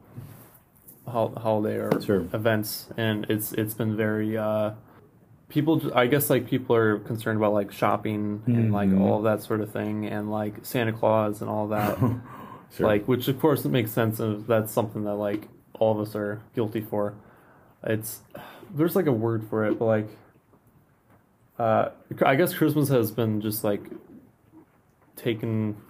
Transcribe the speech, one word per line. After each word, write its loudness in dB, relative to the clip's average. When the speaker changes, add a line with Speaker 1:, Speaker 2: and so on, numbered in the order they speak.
Speaker 1:
hol-, -2
holiday 0
or 0
Speaker 2:
Sure. 2
Speaker 1:
events, 0
and 0
it's, -2
it's -2
been -2
very, 0
uh, 0
people, 2
j-, -2
I 6
guess, 4
like, 4
people 0
are 4
concerned -4
about, 4
like, 0
shopping -2
and, 2
like, 2
Speaker 2:
Mm-hmm. 4
Speaker 1:
all 4
of -2
that 2
sort -2
of -4
thing, -4
and, -6
like, -6
Santa 0
Claus 2
and -6
all -2
that. -2
Speaker 2:
<laughs> 4
Sure. 2
Speaker 1:
Like, 2
which, 0
of -2
course, 2
it 0
makes 0
sense, 0
and -2
that's 2
something -2
that, -4
like, -4
all 2
of -4
us -8
are -4
guilty -2
for. -4
It's, -4
there's, 0
like, 2
a 2
word 0
for 0
it, 0
but, 0
like, 2
uh, 4
I 6
guess 4
Christmas 2
has 2
been 0
just, -4
like, 0
taken -2